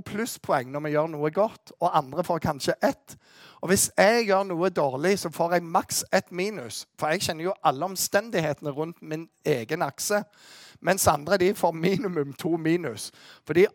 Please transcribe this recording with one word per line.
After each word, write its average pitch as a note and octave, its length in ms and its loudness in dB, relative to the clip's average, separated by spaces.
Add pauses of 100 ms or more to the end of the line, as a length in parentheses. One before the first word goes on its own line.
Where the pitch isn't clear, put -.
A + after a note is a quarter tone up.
plusspoeng F3+ 640 -4
når D3 140 -6
vi D3+ 100 -4
gjør D#3 160 0
noe D3+ 240 -2
godt, - 460 -2
og E3+ 180 2
andre D3 260 -2
får E3 200 0
kanskje D#3+ 320 -2 (100)
ett. - 300 -4 (420)
Og E3+ 140 -2
hvis - 160 4 (100)
jeg A3 300 6
gjør G3 240 2
noe F3 180 0
dårlig, D#3+ 480 2
så E3 160 -6
får E3+ 220 2
jeg E3+ 100 -2
maks - 380 -2 (100)
ett F#3+ 160 0
minus, F3+ 540 -6 (100)
for D#3 160 -2
jeg F#3 160 0
kjenner E3 220 -2
jo G3 80 -2 (100)
alle D3+ 240 2
omstendighetene F3+ 800 -2
rundt D#3+ 320 -8
min D#3+ 240 -10 (180)
egen D3+ 380 -2
akse, G#3 400 -2 (580)
mens F#3+ 300 2
andre, D3+ 260 2
de F3+ 180 4
får F3 180 2
minimum E3+ 640 -2
to E3 180 -2
minus, D#3+ 540 -2 (340)
for D#3 140 0
de G3 160 8